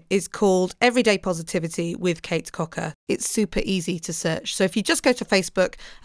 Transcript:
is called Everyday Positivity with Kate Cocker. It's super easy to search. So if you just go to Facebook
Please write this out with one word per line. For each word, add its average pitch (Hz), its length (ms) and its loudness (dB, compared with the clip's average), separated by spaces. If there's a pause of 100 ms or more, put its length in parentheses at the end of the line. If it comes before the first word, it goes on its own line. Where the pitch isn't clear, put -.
is 185 200 0
called 185 500 2
Everyday 233 380 4
Positivity 170 760 -2
with 175 260 -2
Kate 160 320 -4
Cocker. 160 400 -6 (160)
It's - 200 -2
super - 360 0
easy 185 340 -2
to 165 140 -8
search. - 420 -4
So - 80 2
if 190 140 0
you 208 60 0
just - 200 0
go 262 80 6
to 247 140 0
Facebook 185 500 0 (300)